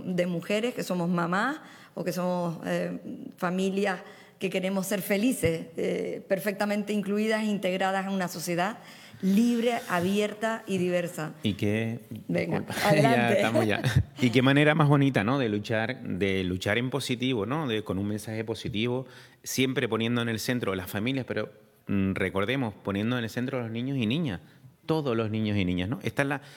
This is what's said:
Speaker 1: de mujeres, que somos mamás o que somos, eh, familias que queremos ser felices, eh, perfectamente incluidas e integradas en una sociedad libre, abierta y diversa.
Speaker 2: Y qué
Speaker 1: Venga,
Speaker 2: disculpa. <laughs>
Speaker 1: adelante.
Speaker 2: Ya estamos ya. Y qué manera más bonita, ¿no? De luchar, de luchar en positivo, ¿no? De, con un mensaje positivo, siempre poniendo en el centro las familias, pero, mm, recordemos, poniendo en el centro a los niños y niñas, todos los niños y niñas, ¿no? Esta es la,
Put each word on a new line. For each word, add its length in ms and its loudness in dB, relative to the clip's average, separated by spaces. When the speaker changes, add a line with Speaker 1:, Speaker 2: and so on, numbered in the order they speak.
Speaker 1:
de 220 0
mujeres, 480 -2
que 80 -6
somos 260 -2
mamás 520 0
o 60 -6
que 100 -2
somos, 540 -2
eh, 320 -2
familias 640 0
que 100 -2
queremos 360 -2
ser 140 -2
felices, 760 0
eh, 520 -4
perfectamente 640 -2
incluidas 500 0
e 40 -2
integradas 600 0
en 60 -2
una 140 0
sociedad 520 -2
libre, 560 4
abierta 800 0
y 120 0
diversa. 560 -2
Speaker 2:
Y 100 2
qué 460 0
Speaker 1:
Venga, 320 0
Speaker 2:
disculpa. 220 -6
<laughs> 80 2
Speaker 1:
adelante. 280 6
Speaker 2:
Ya 160 4
estamos 340 4
ya. 160 2
Y 100 6
qué 120 6
manera 320 6
más 140 6
bonita, 340 4
¿no? 160 2
De 100 0
luchar, 540 -2
de 400 0
luchar 360 0
en 120 -2
positivo, 560 -2
¿no? 220 -2
De, 160 -2
con 140 -2
un 100 -2
mensaje 360 -4
positivo, 640 -4
siempre 440 0
poniendo 320 0
en 80 -2
el 120 -4
centro 340 -2
las 160 -6
familias, 360 -2
pero, 260 -6
mm, 280 2
recordemos, 600 -2
poniendo 440 -2
en 60 -4
el 60 -6
centro 280 -4
a 40 -4
los 80 -6
niños 280 -4
y 80 2
niñas, 340 -2
todos 320 0
los 140 0
niños 260 0
y 80 2
niñas, 240 0
¿no? 140 -6
Esta 200 -2
es 60 2
la, 140 -4